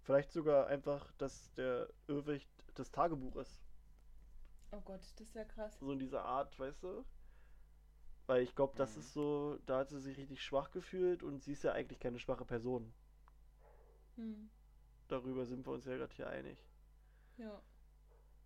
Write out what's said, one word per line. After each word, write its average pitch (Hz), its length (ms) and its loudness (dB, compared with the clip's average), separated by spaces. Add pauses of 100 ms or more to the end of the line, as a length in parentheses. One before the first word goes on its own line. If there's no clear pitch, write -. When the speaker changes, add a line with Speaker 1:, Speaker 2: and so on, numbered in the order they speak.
Speaker 1:
Vielleicht 139 280 6
sogar 147 360 8
einfach, 143 500 0
dass - 360 -4
der 127 360 2 (180)
Irrwicht 143 420 0 (260)
das - 160 -4
Tagebuch 143 460 4
ist. - 240 -8 (1080)
Speaker 2:
Oh 208 100 -6
Gott, 190 200 -10 (160)
das 220 180 -14
wär 220 100 -4
krass. 214 340 -6
Speaker 1:
So 269 120 -2
in 139 80 0
dieser 131 260 0
Art, 135 340 0
weißt 135 240 -4
du? 185 220 -6 (1200)
Weil 127 160 8
ich 123 120 -2
glaub, 135 200 4
das 131 200 2
Speaker 3:
Mhm. 151 60 -10
Speaker 1:
ist 127 120 -12
so, 147 520 2
da 131 140 2
hat 139 100 0
sie 147 100 -6
sich 135 180 -8
richtig 135 260 -8
schwach 139 280 2
gefühlt 180 520 2
und 143 200 -4
sie 143 100 -2
ist - 100 -6
ja - 100 8
eigentlich 123 260 -2
keine 123 200 -2
schwache 117 260 -2
Person. 117 480 0 (1200)
Speaker 2:
Mhm. 214 340 -8 (580)
Speaker 1:
Darüber 131 400 0
sind 127 180 -4
wir 135 80 -2
uns 131 120 -4
ja 127 120 -2
grad 131 160 -4
hier 135 160 -6
einig. 135 340 -6 (760)
Speaker 2:
Ja. 214 220 -10 (880)